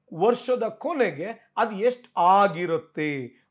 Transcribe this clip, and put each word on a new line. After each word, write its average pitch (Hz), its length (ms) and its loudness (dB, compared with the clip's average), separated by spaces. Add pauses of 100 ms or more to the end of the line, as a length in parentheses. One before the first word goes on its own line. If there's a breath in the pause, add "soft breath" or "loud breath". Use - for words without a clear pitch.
(140)
ವರ್ಷದ 240 480 0
ಕೊನೆಗೆ 220 920 -4
ಅದು 240 140 0
ಎಷ್ಟು 220 500 -2
ಆಗಿರುತ್ತೆ 165 1080 2 (240 soft breath)